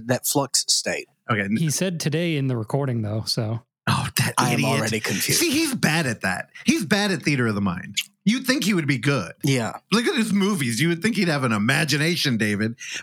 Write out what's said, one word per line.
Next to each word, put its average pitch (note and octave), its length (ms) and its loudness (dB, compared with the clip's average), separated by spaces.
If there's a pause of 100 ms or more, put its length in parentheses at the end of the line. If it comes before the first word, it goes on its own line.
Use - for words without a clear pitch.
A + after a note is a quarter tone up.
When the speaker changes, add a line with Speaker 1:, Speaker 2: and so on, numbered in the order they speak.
Speaker 1:
that B2 200 0
flux - 400 0
state. - 400 -2 (240)
Speaker 2:
Okay. G#2 160 0 (100)
Speaker 3:
He D#3+ 120 2
said F3+ 320 -2
today D#3+ 340 0
in C3+ 120 0
the B2+ 100 0
recording, B2 440 -2
though, G#2+ 240 -2
so. A2+ 360 -2 (260)
Speaker 2:
Oh, - 200 0 (100)
that - 200 2
Speaker 1:
I B2+ 120 2
am A#2+ 100 0
Speaker 2:
idiot. - 100 0
Speaker 1:
already A2 300 0
confused. C3 400 -2
Speaker 2:
See, E4 100 2
he's D4 240 0
bad D#3+ 320 2
at A2+ 160 -4
that. F#2 280 -4 (160)
He's C4+ 200 2
bad G3+ 260 2
at D#3 100 -2
Theater C3 260 2
of G#2+ 80 0
the G#2 60 0
Mind. F#2+ 340 -4 (300)
You'd B3 200 2
think C4 200 0
he G#3 80 2
would D#3+ 140 0
be C#3+ 100 2
good. A2+ 340 -2 (100)
Speaker 1:
Yeah. C3 360 0 (140)
Speaker 2:
Look A#3 140 2
at F4 100 0
his A3 180 0
movies. F3+ 480 2
You E3 80 4
would E3 120 -2
think A3 140 0
he'd F#3+ 140 2
have C#3+ 160 0
an A2+ 80 2
imagination, C#3+ 840 2
David. G#2+ 380 0 (280)